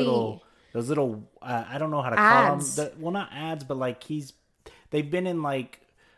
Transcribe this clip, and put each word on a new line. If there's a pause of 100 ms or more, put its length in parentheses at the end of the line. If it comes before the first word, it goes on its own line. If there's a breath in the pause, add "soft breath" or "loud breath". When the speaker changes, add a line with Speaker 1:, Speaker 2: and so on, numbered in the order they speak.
Speaker 1:
little, (280 soft breath)
those
little, (120)
uh,
I
don't
know
how
to
call (280)
'em.
Speaker 2:
Ads.
Speaker 1:
The,
well,
not
ads,
but,
like,
he's, (600 loud breath)
they've
been
in,
like, (360 soft breath)